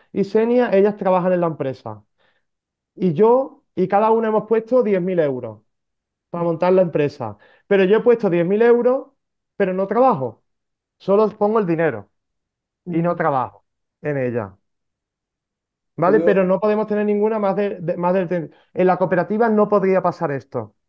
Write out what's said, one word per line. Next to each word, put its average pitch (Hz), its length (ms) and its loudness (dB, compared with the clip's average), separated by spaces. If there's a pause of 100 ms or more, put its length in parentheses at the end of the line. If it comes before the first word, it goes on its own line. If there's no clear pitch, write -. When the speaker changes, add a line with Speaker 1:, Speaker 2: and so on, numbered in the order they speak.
(120)
Speaker 1:
y 196 120 -2
Xenia, 233 480 0
ellas 202 240 2
trabajan 185 360 0
en 180 80 0
la 170 80 0
empresa. 127 560 -8 (880)
Y 185 200 -2
yo, 240 500 2 (100)
y 185 140 -2
cada 214 220 2
una 226 180 0
hemos 214 200 -2
puesto 233 340 0
diez 202 200 0
mil 180 180 -2
euros 123 420 -4 (680)
para 170 140 -6
montar 170 300 0
la 190 80 4
empresa. 143 560 -4 (280)
Pero 196 180 2
yo 208 140 4
he - 40 2
puesto 233 280 2
diez 170 160 0
mil 208 160 0
euros, 240 460 2 (480)
pero 185 180 0
no 190 120 -2
trabajo. 196 580 0 (540)
Solo 202 260 2
os 208 100 -2
pongo 214 260 0
el 202 60 -2
dinero 156 440 -2 (800)
y 165 120 -2
no 175 120 -2
Speaker 2:
Ujú. - 20 -6
Speaker 1:
trabajo 139 500 -4 (360)
en 147 160 -4
ella. 117 380 -6 (1400)
¿Vale? 185 240 2
Speaker 3:
Yo - 0 -
Speaker 1:
Pero 190 240 2
no 185 160 0
podemos 214 260 -2
tener 208 200 -2
ninguna 208 320 0
más 196 180 -2
de, 202 240 -4
de, 170 160 -4
más 180 180 0
del 190 140 -2
treinta. 170 280 -6 (180)
En 185 120 0
la 185 120 2
cooperativa 185 500 0
no 208 200 2
podría 190 340 2
pasar 170 300 -4
esto. 120 420 -10 (140)